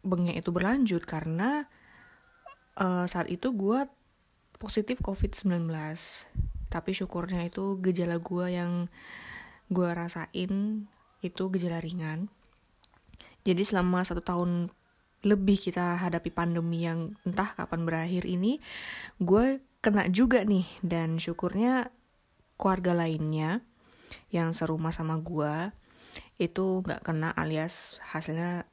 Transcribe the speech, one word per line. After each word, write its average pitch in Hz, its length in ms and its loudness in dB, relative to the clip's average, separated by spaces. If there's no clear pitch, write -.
bengek 175 320 2
itu 170 160 -2
berlanjut? 202 480 2
Karena, 170 640 -2
eh, 180 320 2
saat 175 160 -2
itu 180 320 -2
gue 240 320 2
positif 220 480 -2
covid - 320 0
sembilan 175 320 2
belas. 156 640 -6
Tapi 190 240 -2
syukurnya 180 480 -2
itu 190 400 -2
gejala 175 400 2
gue 180 320 -2
yang 175 320 0
gue 180 200 2
rasain 185 960 -4
itu 185 220 -6
gejala 175 240 0
ringan. 165 560 -4
Jadi 185 240 4
selama 180 320 4
satu 175 240 -2
tahun 175 480 0
lebih 196 320 6
kita 175 400 0
hadapi 170 320 -2
pandemi 170 560 0
yang 165 240 -4
entah 190 240 -2
kapan 170 320 -4
berakhir 165 400 0
ini, 185 400 0
gue 233 400 4
kena 208 240 4
juga 226 320 6
nih. 190 240 4
Dan 165 400 0
syukurnya 226 720 0
keluarga 180 400 2
lainnya 160 640 0
yang 165 240 2
serumah 160 360 0
sama 160 280 -2
gue 160 520 -2
itu 185 400 2
nggak 185 240 -4
kena 160 320 0
alias 156 720 -2
hasilnya 170 640 -4